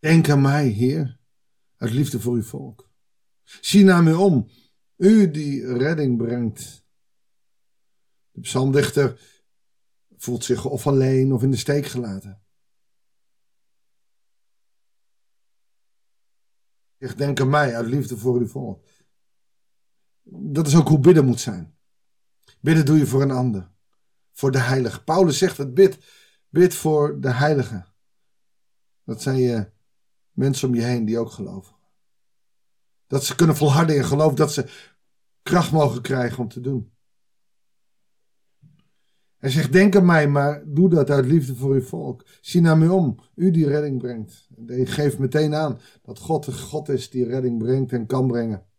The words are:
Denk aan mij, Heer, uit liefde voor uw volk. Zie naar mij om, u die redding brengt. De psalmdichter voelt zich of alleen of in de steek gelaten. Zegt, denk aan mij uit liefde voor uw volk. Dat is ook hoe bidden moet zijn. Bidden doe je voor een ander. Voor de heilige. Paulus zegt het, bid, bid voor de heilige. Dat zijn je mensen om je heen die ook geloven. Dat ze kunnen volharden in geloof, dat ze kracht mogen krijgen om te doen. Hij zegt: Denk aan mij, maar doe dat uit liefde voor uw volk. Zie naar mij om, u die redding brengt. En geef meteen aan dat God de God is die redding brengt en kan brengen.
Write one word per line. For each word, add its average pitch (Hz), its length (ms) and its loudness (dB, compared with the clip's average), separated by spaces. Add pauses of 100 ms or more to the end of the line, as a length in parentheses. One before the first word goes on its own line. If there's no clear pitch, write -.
Denk 160 240 6
aan 143 120 4
mij, 139 280 2
Heer, 127 500 -2 (580)
uit 110 140 -6
liefde 123 300 -2
voor 120 140 -4
uw 113 80 -2
volk. 131 480 -16 (520)
Zie - 420 4
naar 180 180 6
mij 160 120 4
om, 170 360 2 (460)
u 202 340 4
die 139 460 -6
redding 143 400 -2
brengt. 117 680 -6 (1500)
De 123 100 -20
psalmdichter 135 800 0 (960)
voelt 120 280 -8
zich 123 200 -2
of 139 220 -6
alleen 135 460 2
of 120 100 -2
in 135 80 2
de 131 60 -2
steek 143 300 -2
gelaten. 101 560 -10 (4000)
Zegt, 120 200 -12
denk 139 220 -2
aan 131 100 0
mij 139 260 0
uit 117 100 -6
liefde 127 300 -4
voor 120 220 -2
uw 120 80 -2
volk. 113 400 -12 (1400)
Dat 156 360 -4
is 143 100 4
ook 160 120 4
hoe 156 120 4
bidden 160 240 6
moet 123 160 0
zijn. 90 380 -12 (840)
Bidden 156 240 2
doe 151 140 4
je 143 80 4
voor 131 160 0
een 139 80 0
ander. 123 400 -4 (600)
Voor - 180 -2
de 127 100 0
heilige. 123 440 -2
Paulus 165 340 2
zegt 185 180 0
het, 127 180 -8
bid, 185 240 4 (500)
bid 180 260 4
voor 147 460 0
de 131 120 -2
heilige. 127 540 -2 (1160)
Dat 113 180 -12
zijn 135 160 -2
je 120 340 0 (640)
mensen 131 340 -2
om 123 60 0
je 117 80 0
heen 120 220 -2
die 110 140 -2
ook 117 120 -6
geloven. 95 440 -16 (1300)
Dat 135 180 -4
ze - 100 -8
kunnen 160 220 2
volharden 151 400 2
in 135 80 0
geloof, 143 300 2
dat 151 180 0
ze - 140 -6 (760)
kracht 170 300 0
mogen 135 300 0
krijgen 123 360 -4
om 117 100 -6
te 123 120 -14
doen. 127 320 -8 (2500)
Hij 135 140 -6
zegt: 131 220 0
Denk 190 240 6
aan 185 100 6
mij, 156 220 4
maar 143 380 0
doe 156 220 2
dat 156 220 2
uit 139 160 2
liefde 135 280 0
voor 135 180 -4
uw 135 100 0
volk. 147 420 -12 (160)
Zie - 200 -2
naar 160 180 4
mij 160 100 4
om, 175 300 0 (160)
u 180 160 0
die 160 160 2
redding 143 320 -2
brengt. 117 500 -12 (180)
En 123 200 -4
geef 147 320 -2
meteen 151 360 -2
aan 151 240 -4 (240)
dat 110 160 -18
God 160 260 -4
de 131 80 -10
God - 360 -10
is 127 220 -6
die 127 140 -4
redding 120 340 -4
brengt 127 340 -2
en 117 140 -4
kan 131 200 -2
brengen. 117 400 -4 (120)